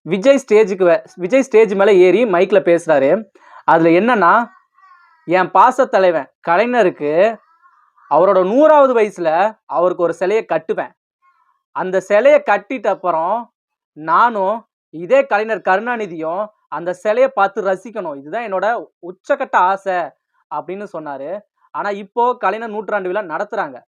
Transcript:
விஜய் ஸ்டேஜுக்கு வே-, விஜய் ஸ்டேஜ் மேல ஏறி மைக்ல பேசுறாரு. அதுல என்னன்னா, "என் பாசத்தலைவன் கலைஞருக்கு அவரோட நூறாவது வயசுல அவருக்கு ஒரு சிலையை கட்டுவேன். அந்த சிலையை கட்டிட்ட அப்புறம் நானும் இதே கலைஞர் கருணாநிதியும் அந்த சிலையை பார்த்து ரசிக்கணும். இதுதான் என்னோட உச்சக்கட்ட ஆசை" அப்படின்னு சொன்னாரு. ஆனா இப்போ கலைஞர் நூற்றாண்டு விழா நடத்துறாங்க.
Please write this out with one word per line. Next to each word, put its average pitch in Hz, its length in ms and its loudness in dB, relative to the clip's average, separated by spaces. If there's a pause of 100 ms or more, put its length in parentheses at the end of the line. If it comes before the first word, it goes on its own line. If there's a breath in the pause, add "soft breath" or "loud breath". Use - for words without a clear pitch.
விஜய் 214 460 0
ஸ்டேஜுக்கு 202 360 2
வே-, 165 220 2 (100)
விஜய் 185 260 0
ஸ்டேஜ் 214 320 2
மேல 196 200 4
ஏறி 185 320 4
மைக்ல 190 340 2
பேசுறாரு. 165 640 2 (400 loud breath)
அதுல 165 260 4
என்னன்னா, 208 580 2 (800)
"என் 180 260 0
பாசத்தலைவன் 190 800 2 (180)
கலைஞருக்கு 190 920 0 (720)
அவரோட 185 460 2
நூறாவது 285 400 4
வயசுல 196 680 -2
அவருக்கு 170 380 -2
ஒரு 165 100 -2
சிலையை 196 400 -2
கட்டுவேன். 165 380 -6 (800)
அந்த 180 280 -4
சிலையை 254 500 2
கட்டிட்ட 208 380 -2
அப்புறம் 190 680 -4 (380)
நானும் 196 760 -2 (220)
இதே 185 360 0
கலைஞர் 214 440 -4
கருணாநிதியும் 196 760 -4 (200)
அந்த 170 260 -8
சிலையை 240 380 0
பார்த்து 196 300 -2
ரசிக்கணும். 190 560 -6
இதுதான் 190 360 -10
என்னோட 190 300 -4 (160)
உச்சக்கட்ட 262 560 -6
ஆசை" 190 380 0 (600)
அப்படின்னு 185 320 -10 (100)
சொன்னாரு. 151 420 -10 (320)
ஆனா 170 180 -6
இப்போ 233 480 -4
கலைஞர் 214 320 -4
நூற்றாண்டு 202 420 -6
விழா 185 240 -6
நடத்துறாங்க. 190 540 -8